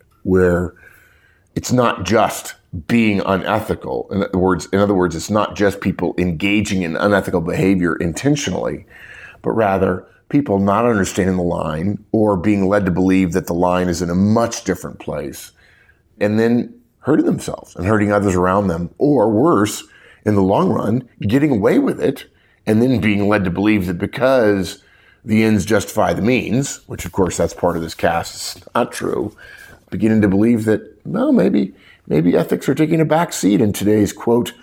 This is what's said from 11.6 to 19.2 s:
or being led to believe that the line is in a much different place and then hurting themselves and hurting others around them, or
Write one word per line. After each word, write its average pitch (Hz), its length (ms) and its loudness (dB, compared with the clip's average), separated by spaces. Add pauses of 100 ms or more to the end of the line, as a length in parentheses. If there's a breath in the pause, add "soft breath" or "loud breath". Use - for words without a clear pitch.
or 107 260 2
being 98 300 2
led 101 180 2
to 92 60 0
believe 92 420 2
that 92 120 -2
the 87 80 -4
line 90 360 2
is 85 120 -2
in 87 80 -2
a 87 60 -2
much 110 480 0
different - 360 -6
place 73 520 -10 (680 soft breath)
and 104 200 0
then 117 340 0 (260)
hurting - 260 2
themselves - 500 -6
and 87 100 -6
hurting 104 260 2
others 101 220 2
around 92 340 2
them, 82 300 -4
or 123 320 2